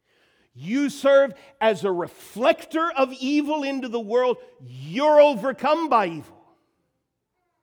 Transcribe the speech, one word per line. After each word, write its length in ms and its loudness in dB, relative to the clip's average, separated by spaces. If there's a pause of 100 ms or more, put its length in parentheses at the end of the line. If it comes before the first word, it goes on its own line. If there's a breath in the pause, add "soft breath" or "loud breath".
(560)
You 360 -4
serve 420 2 (260 loud breath)
as 260 0
a 60 0
reflector 1080 -4
of 160 -2
evil 480 -2
into 260 -6
the 100 -6
world. 380 -2 (240 loud breath)
You're 600 2
overcome 680 0
by 200 2
evil. 280 -14 (1300)